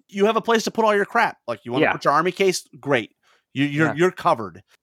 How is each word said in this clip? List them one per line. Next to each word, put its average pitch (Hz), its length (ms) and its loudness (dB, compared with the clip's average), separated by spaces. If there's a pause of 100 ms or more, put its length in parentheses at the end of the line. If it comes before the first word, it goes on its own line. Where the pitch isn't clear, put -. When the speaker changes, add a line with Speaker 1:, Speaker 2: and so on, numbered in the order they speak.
Speaker 1:
You 196 180 0
have 220 100 2
a 214 60 -2
place 233 220 0
to 208 60 -6
put 226 140 0
all 214 100 2
your 202 120 0
crap. 220 320 -2 (100)
Like, 117 160 -6
you 117 80 -10
wanna 143 140 2
Speaker 2:
Yeah. 185 60 2
Speaker 1:
put 156 120 -8
your 151 80 4
army 160 180 2
case? 190 380 -2 (100)
Great. 123 380 -2 (360)
You, 135 120 -2
you're, 147 240 0
Speaker 2:
Yeah. 139 80 -4
Speaker 1:
you're 175 160 2
covered. 110 500 -4 (200)